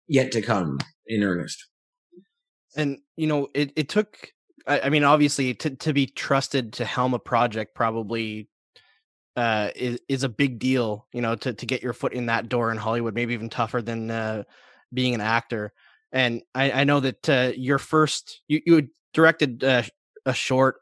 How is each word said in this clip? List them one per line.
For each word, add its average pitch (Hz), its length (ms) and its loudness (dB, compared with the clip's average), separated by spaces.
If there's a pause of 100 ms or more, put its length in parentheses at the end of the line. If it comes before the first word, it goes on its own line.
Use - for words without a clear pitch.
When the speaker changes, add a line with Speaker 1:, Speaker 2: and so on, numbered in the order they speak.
Speaker 1:
yet 131 260 2
to 117 80 0
come 95 360 0 (300)
in 107 160 0
earnest. 87 340 -2 (1160)
Speaker 2:
And, 143 240 -2 (180)
you 160 80 -2
know, 147 300 0
it, 143 200 0
it 156 140 -2
took, - 400 -2 (380)
I, 139 140 2
I 139 80 0
mean, 147 140 4
obviously 143 520 4
to, 143 220 -4
to 156 160 -2
be 135 120 2
trusted 131 680 -2
to 117 120 -6
helm 127 280 0
a 120 60 -2
project 113 540 0
probably, 113 760 -4 (880)
uh, 110 380 2
is, 120 240 -4 (100)
is 131 140 0
a 131 60 -2
big 123 300 -2
deal, 123 540 -2
you 120 80 -4
know, 113 140 0
to, 117 180 -6
to 120 120 -10
get 123 160 -4
your 120 120 -6
foot - 180 -4
in 123 140 -6
that 113 240 -2
door 117 200 0
in 113 80 -4
Hollywood, 113 380 -4
maybe 120 180 -2
even 113 160 -6
tougher 120 320 -2
than, 113 300 -6
uh, 110 320 -4 (500)
being 127 220 0
an 110 60 -4
actor. 110 500 -2 (400)
And 123 300 0 (120)
I, 135 180 0
I 135 120 2
know 143 160 4
that, 131 300 -2
uh, 127 260 2
your 131 240 0
first, - 680 0
you, 156 160 2
you 165 100 8
had 143 120 2 (260)
directed, 156 500 4
uh, 127 200 4 (440)
a 127 80 0
short 131 460 2